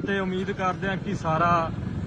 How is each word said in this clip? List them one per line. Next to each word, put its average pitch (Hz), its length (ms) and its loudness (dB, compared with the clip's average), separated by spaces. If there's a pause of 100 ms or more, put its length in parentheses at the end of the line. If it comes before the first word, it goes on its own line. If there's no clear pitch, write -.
ਤੇ 196 140 0
ਉਮੀਦ 185 320 -2
ਕਰਦੇ 185 360 0
ਆ 190 80 0
ਕਿ 190 180 -4
ਸਾਰਾ 165 560 2 (360)